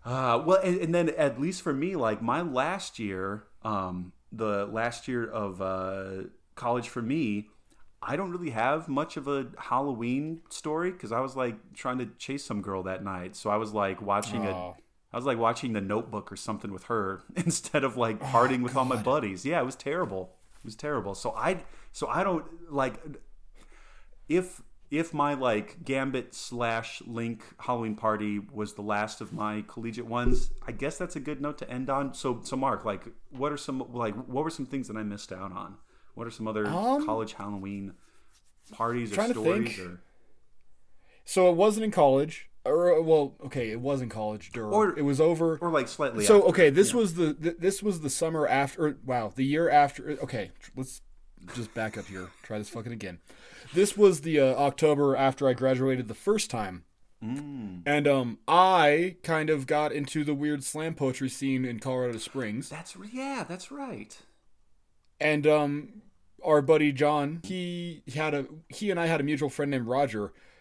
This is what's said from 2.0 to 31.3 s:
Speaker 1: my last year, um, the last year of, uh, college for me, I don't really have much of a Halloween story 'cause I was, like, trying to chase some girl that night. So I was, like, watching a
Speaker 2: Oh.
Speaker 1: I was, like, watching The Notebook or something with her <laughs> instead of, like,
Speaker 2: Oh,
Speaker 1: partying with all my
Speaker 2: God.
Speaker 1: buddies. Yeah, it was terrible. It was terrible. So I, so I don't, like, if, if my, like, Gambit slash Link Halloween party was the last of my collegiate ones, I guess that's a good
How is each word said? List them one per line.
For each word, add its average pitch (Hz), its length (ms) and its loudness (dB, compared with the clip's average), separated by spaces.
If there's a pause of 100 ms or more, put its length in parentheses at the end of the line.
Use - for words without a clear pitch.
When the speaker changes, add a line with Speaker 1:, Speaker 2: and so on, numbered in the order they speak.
Speaker 1:
my 131 200 0
last 160 560 -2
year, 98 460 -6 (180)
um, 92 500 -4 (180)
the 104 360 -2
last 113 420 -4
year 120 200 -2
of, 98 320 -6
uh, 95 640 -6 (300)
college 120 340 -2
for 120 140 -6
me, 113 460 -2 (540)
I 139 140 -4
don't 190 160 -4
really 175 180 -6
have 139 380 0
much 151 280 -2
of 139 120 -6
a 139 200 -2 (100)
Halloween 135 840 -2 (100)
story 165 420 -4
'cause 127 200 -10
I 117 80 0
was, 131 160 -6
like, 120 380 -4
trying 127 240 -6
to 123 80 -4 (120)
chase 139 260 -8
some 104 180 -4
girl 95 220 -4
that 92 200 -6
night. 95 320 -8
So 107 140 -4
I 104 60 2
was, 110 160 -2
like, 101 300 -2
watching 104 420 -2
a 98 60 0
Speaker 2:
Oh. 90 260 -8 (380)
Speaker 1:
I - 40 -6
was, 127 80 -4
like, 127 100 2
watching 117 380 0
The 101 80 0
Notebook 104 500 -4
or 95 40 -12
something 107 360 -8
with 92 120 -12
her 98 440 -2
<laughs> - 80 -10
instead 165 480 0
of, 123 140 -2
like, 113 240 2
Speaker 2:
Oh, - 20 -8
Speaker 1:
partying 127 380 4
with 123 140 -2
all 131 100 2
my 127 100 0
Speaker 2:
God. 107 80 -4
Speaker 1:
buddies. 123 400 0
Yeah, 160 160 2
it 127 60 2
was 135 100 -8
terrible. 117 600 -4 (200)
It - 80 -20
was 107 100 -14
terrible. 110 400 -4
So - 220 -6
I, 165 280 -2 (280)
so - 160 -6
I 156 160 0
don't, 170 480 -4
like, 131 260 -2 (1300)
if, 180 340 0 (280)
if 160 220 -2
my, 147 220 2
like, 117 500 0
Gambit 135 500 -2
slash 117 720 -4
Link 117 360 -6 (180)
Halloween 117 340 -2
party 107 440 0
was 104 360 -8
the 107 80 -12
last 104 380 -2
of 107 140 -10
my 107 340 -4
collegiate 113 380 -8
ones, 123 440 4 (160)
I 117 60 -8
guess 135 240 -4
that's 180 180 -6
a 156 60 -6
good 139 220 -8